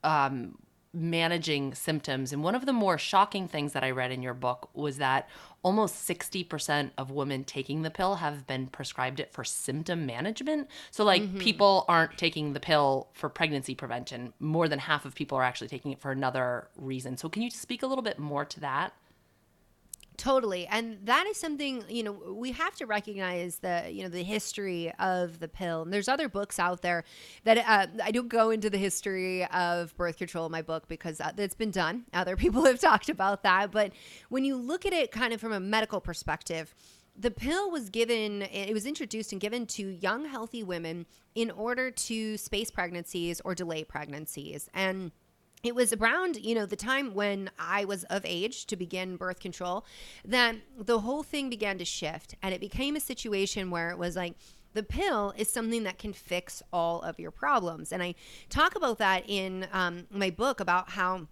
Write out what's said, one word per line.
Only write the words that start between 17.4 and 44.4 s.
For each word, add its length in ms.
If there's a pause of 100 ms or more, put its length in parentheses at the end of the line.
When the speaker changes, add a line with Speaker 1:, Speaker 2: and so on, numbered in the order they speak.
Speaker 1:
you 80
speak 340
a 40
little 160
bit 160
more 240
to 160
that? 340 (1200)
Speaker 2:
Totally. 500
And 380
that 200
is 120
something, 520
you 140
know, 80
we 400
have 240
to 100
recognize 720
the, 340
you 120
know, 60
the 120
history 800
of 400
the 80
pill. 340
And 100
there's 160
other 220
books 300
out 240
there 220 (380)
that, 140
uh, 300 (160)
I 80
don't 160
go 240
into 180
the 80
history 680
of 520
birth 200
control 280
in 60
my 100
book 260
because, 340
uh, 160
it's 180
been 160
done. 420
Other 220
<laughs> 20
people 280
have 140
talked 300
about 340
that. 280
But 220 (360)
when 160
you 120
look 280
at 80
it 180
kind 220
of 80
from 120
a 60
medical 400
perspective, 760 (420)
the 140
pill 400
was 180
given, 540
it 300
was 120
introduced 460
and 100
given 260
to 200
young, 380
healthy 360
women 460 (260)
in 160
order 400
to 480
space 320
pregnancies 760
or 120
delay 280
pregnancies. 920